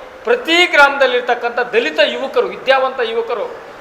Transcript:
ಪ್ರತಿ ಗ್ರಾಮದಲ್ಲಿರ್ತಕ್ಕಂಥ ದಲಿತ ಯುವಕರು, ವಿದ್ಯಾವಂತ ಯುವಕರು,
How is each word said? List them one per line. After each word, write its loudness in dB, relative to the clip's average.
ಪ್ರತಿ 2
ಗ್ರಾಮದಲ್ಲಿರ್ತಕ್ಕಂಥ 2
ದಲಿತ -2
ಯುವಕರು, -2
ವಿದ್ಯಾವಂತ 0
ಯುವಕರು, -4